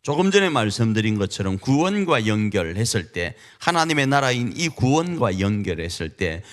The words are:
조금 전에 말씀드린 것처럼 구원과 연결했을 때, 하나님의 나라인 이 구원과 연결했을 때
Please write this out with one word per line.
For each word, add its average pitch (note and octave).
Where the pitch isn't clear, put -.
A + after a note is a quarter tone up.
조금 D#3+
전에 G3
말씀드린 A2
것처럼 F#2+
구원과 E3
연결했을 G#2
때, F2
하나님의 D#3+
나라인 B2+
이 E3+
구원과 C#3+
연결했을 F2+
때 E2+